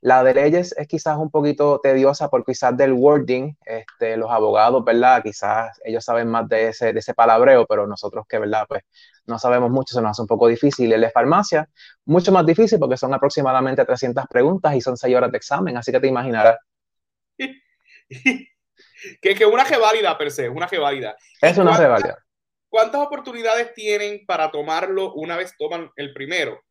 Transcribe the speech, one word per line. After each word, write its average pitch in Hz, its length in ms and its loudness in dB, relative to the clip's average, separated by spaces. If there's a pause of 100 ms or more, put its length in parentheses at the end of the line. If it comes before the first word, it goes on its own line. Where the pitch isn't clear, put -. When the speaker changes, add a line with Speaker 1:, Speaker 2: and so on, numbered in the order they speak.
Speaker 1:
La 127 220 4
de 127 100 4
leyes 156 440 2
es 151 100 -8
quizás 156 300 -4
un 156 140 -4
poquito 147 500 0
tediosa 139 480 2
por 120 140 0
quizás 127 320 -2
del 135 180 2
wording, 135 640 2 (100)
este, 113 520 -6
los 113 120 -6
abogados, 110 540 2
¿verdad? 120 400 4
Quizás 107 640 -6
ellos 113 180 -6
saben 117 240 -2
más 113 220 -4
de 113 180 0
ese, 113 260 -4
de 113 60 -4
ese 120 140 -10
palabreo, 117 520 4
pero 104 220 -2
nosotros 107 400 -10
que, 120 100 -6
¿verdad? 107 300 -4
Pues, - 140 -10 (440)
no 117 140 -10
sabemos 123 320 0
mucho, 131 240 -4
se 120 60 0
nos 107 100 -2
hace 104 120 -8
un 104 40 -10
poco 117 200 2
difícil. 120 420 0
Y 113 40 4
el 110 80 2
de 113 80 2
farmacia, 156 600 0 (360)
mucho 175 260 2
más 180 140 4
difícil 214 340 2
porque 131 180 -2
son 135 160 -4
aproximadamente 135 720 0
trescientas 127 420 -4
preguntas 151 480 0
y 123 60 0
son 123 160 -4
seis 127 180 0
horas 123 160 0
de 110 60 -6
examen, 143 400 -4
así 120 140 -8
que 123 80 0
te 135 80 0
imaginarás. 117 500 2 (840)
Speaker 2:
<laughs> 262 1120 -8 (720)
Que, 196 140 0
que 214 100 2
una 240 180 4
reválida 220 540 0
per 147 140 -6
se, 131 180 -8
una 165 180 -8
reválida. 143 480 -4 (260)
Speaker 1:
Es 165 160 4
Speaker 2:
¿Y - 20 2
Speaker 1:
una 170 120 6
Speaker 2:
cuántas 165 80 4
Speaker 1:
reválida. 117 380 2 (520)
Speaker 2:
¿Cuántas 226 320 0
oportunidades 233 720 -4
tienen 208 520 -6
para 156 260 -2
tomarlo 175 640 -6
una 160 220 -8
vez 180 220 -10
toman 160 380 -8
el 143 180 -14
primero? 139 460 -6 (120)